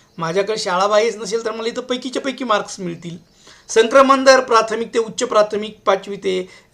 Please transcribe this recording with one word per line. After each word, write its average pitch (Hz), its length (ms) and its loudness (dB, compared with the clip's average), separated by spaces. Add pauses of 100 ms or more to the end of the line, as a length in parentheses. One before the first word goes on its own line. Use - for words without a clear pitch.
(180)
माझ्याकडे 190 400 -2
शाळाबाह्यच 208 580 0
नसेल 226 280 -6
तर 220 60 -4
मला 226 180 -6
इथं 240 120 -8
पैकीच्या 254 420 -6
पैकी 262 220 -6
मार्क्स 202 360 -2
मिळतील. 170 360 -10 (520)
संक्रमण 269 560 4
दर 262 160 8
प्राथमिक 226 540 0
ते 240 40 2
उच्च 226 260 -4
प्राथमिक 214 640 -2
पाचवी 196 300 -2
ते, 185 320 -4 (260)